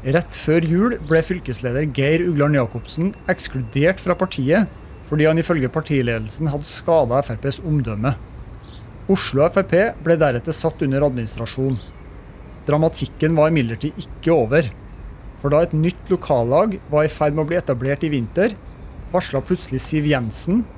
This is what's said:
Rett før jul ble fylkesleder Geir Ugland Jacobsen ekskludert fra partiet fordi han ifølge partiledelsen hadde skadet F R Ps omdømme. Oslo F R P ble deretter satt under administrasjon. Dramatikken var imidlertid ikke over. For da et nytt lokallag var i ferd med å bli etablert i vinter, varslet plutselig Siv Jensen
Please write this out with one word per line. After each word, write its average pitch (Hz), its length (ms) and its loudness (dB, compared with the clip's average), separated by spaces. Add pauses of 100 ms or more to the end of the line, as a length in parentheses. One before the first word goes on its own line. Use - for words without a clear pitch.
Rett 156 320 0
før 165 320 2
jul 202 400 2
ble 160 160 4
fylkesleder 131 720 -4
Geir 156 320 2
Ugland 147 320 4
Jacobsen 131 560 -2 (160)
ekskludert 139 720 0
fra 180 160 0
partiet 180 480 2 (400)
fordi 151 220 4
han 160 100 4
ifølge 156 320 0
partiledelsen 127 800 0
hadde 143 160 -6
skadet 139 560 2
F 120 140 -4
R - 100 -10
Ps - 160 -4
omdømme. 127 540 0 (880)
Oslo 151 400 4
F 196 160 2
R - 80 -4
P 185 160 4 (160)
ble 165 160 4
deretter 147 380 2
satt - 260 -2
under 139 240 2
administrasjon. 123 720 -2 (840)
Dramatikken 156 720 2
var 151 160 6
imidlertid 135 480 0
ikke - 320 -2
over. 135 380 4 (720)
For 143 100 2
da 151 80 6
et 170 160 0
nytt 165 320 0
lokallag 175 680 2 (100)
var 151 160 4
i 151 80 0
ferd 151 240 0
med 156 80 0
å 147 60 -4
bli 175 100 2
etablert 135 480 -2
i - 0 -
vinter, 151 460 0 (580)
varslet 175 320 -2
plutselig 135 400 -2
Siv 151 240 0
Jensen 147 540 0 (160)